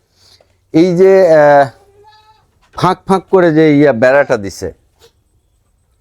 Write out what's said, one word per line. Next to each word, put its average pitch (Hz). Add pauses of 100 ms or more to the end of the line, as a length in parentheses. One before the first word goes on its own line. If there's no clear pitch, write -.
(720)
এই 170
যে, 190
আহ, 143 (1040)
ফাঁক 175
ফাঁক 185
করে 175
যে 156
ইয়া 143
বেড়াটা 131
দিছে, 98 (1300)